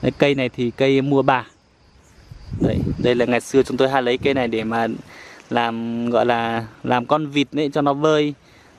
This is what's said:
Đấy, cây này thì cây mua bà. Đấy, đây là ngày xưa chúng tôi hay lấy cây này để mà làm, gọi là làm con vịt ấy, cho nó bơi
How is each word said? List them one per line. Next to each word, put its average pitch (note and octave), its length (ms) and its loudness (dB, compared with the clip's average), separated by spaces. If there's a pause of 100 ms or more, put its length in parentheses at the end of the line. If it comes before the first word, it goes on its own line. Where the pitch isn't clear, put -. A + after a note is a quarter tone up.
Đấy, B2+ 160 2
cây C#3+ 180 2
này B2+ 140 -2
thì B2 220 -4
cây C3+ 300 2
mua C#3 200 2
bà. C3 240 2 (1160)
Đấy, - 180 0 (180)
đây B2 180 0
là A#2+ 100 2
ngày A#2+ 160 0
xưa C3+ 220 2
chúng B2+ 140 -4
tôi C3 120 2
hay C3+ 120 0
lấy B2 160 0
cây C#3 160 0
này B2+ 140 0
để A2 160 -2
mà A2+ 240 -2 (640)
làm, A#2 600 -4
gọi A#2 160 2
là A#2 400 -2 (180)
làm B2 220 0
con D3+ 220 0
vịt C#3 280 0
ấy, D3 180 -2
cho D3+ 80 0
nó C#3+ 120 2
bơi D3+ 400 0 (460)